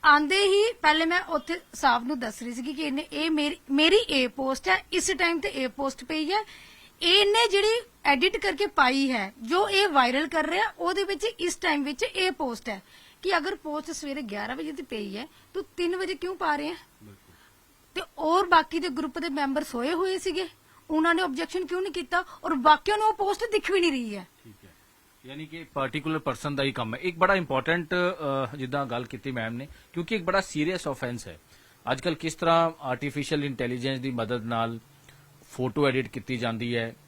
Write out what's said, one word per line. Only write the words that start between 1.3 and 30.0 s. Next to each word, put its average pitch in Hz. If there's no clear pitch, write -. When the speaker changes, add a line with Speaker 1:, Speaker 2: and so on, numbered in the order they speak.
Speaker 1:
ਸਾਹਿਬ 240
ਨੂੰ 269
ਦੱਸ 233
ਰਹੀ 240
ਸੀਗੀ 254
ਕਿ 269
ਇਹਨੇ, 294
ਇਹ 320
ਮੇਰੀ, 302
ਮੇਰੀ 311
ਇਹ 285
ਪੋਸਟ 262
ਹੈ, 381
ਇਸ 370
ਟਾਈਮ 339
ਤੇ 403
ਇਹ 262
ਪੋਸਟ 269
ਪਈ 311
ਹੈ, 415
ਇਹਨੇ 403
ਜਿਹੜੀ 415
ਐਡਿਟ 285
ਕਰਕੇ 392
ਪਾਈ 269
ਹੈ, 208
ਜੋ 359
ਇਹ 403
ਵਾਇਰਲ 277
ਕਰ 311
ਰਿਹਾ, 381
ਉਹਦੇ 359
ਵਿੱਚ 392
ਇਸ 381
ਟਾਈਮ 294
ਵਿੱਚ 285
ਇਹ 370
ਪੋਸਟ 247
ਹੈ 196
ਕਿ 370
ਅਗਰ 339
ਪੋਸਟ 302
ਸਵੇਰੇ 285
ਗਿਆਰਾਂ 208
ਵਜੇ 311
ਦੀ 277
ਪਈ 208
ਹੈ, 262
ਤੂੰ 392
ਤਿੰਨ 349
ਵਜੇ 370
ਕਿਉਂ 359
ਪਾ 311
ਰਿਹਾ? 302
Speaker 2:
ਬਿਲਕੁਲ। -
Speaker 1:
ਤੇ 370
ਔਰ 330
ਬਾਕੀ 330
ਦੇ 339
ਗਰੁੱਪ 302
ਦੇ 302
ਮੈਂਬਰ 277
ਸੋਏ 262
ਹੋਏ 381
ਸੀਗੇ, 359
ਉਹਨਾਂ 320
ਨੇ 349
ਆਬਜੈਕਸ਼ਨ 330
ਕਿਉਂ 349
ਨਹੀਂ 359
ਕੀਤਾ? 359
ਔਰ -
ਬਾਕੀਆਂ 302
ਨੂੰ 427
ਉਹ 427
ਪੋਸਟ 403
ਦਿਖ 415
ਵੀ 392
ਨਹੀਂ 339
ਰਹੀ 233
ਹੈ। 180
Speaker 2:
ਠੀਕ 110
ਹੈ, 92
ਯਾਨੀ 143
ਕਿ 160
ਪਾਰਟੀਕੁਲਰ 147
ਪਰਸਨ 143
ਦਾ 135
ਹੀ 135
ਕੰਮ 120
ਹੈ। 131
ਇੱਕ 175
ਬੜਾ 185
ਇੰਪੋਰਟੈਂਟ, 156
ਅ, 147
ਜਿੱਦਾਂ 139
ਗੱਲ 120
ਕੀਤੀ 131
ਮੈਮ 117
ਨੇ, 131
ਕਿਉਂਕਿ 175